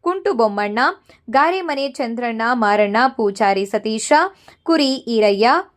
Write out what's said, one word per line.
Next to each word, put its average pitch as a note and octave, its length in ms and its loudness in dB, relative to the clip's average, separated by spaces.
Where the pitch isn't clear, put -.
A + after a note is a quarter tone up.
ಕುಂಟು F#4+ 340 -2
ಬೊಮ್ಮಣ್ಣ, G#3 400 0
ಗಾರೆಮನೆ D#4 480 0
ಚಂದ್ರಣ್ಣ, A#3 420 -6
ಮಾರಣ್ಣ, G#3 440 2
ಪೂಜಾರಿ G3 540 0
ಸತೀಶ, A3 380 -2
ಕುರಿ D4 220 2
ಈರಯ್ಯ G#3 300 2